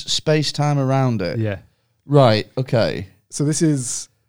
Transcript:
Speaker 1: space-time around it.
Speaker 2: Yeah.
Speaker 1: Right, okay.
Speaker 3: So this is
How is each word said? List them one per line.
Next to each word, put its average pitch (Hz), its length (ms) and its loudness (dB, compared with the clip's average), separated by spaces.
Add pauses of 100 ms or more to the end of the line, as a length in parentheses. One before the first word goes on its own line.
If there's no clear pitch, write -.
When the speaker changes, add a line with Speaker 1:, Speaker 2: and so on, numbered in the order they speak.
(120)
Speaker 1:
space-time 147 680 0
around 131 420 0
it. 87 180 -4
Speaker 2:
Yeah. 104 200 -4 (460)
Speaker 1:
Right, 127 420 4 (100)
okay. 95 500 -2 (220)
Speaker 3:
So - 140 -6
this 151 180 -2
is 143 480 -2 (200)